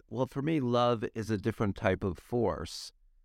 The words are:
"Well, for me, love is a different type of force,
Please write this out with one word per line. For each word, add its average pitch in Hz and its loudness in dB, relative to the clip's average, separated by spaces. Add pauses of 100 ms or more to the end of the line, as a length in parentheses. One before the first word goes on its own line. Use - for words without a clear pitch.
"Well, 123 -2
for 139 -6
me, 156 0
love 120 2 (100)
is 110 -6
a 110 2
different 101 0
type 95 2
of 92 -2
force, - -4 (340)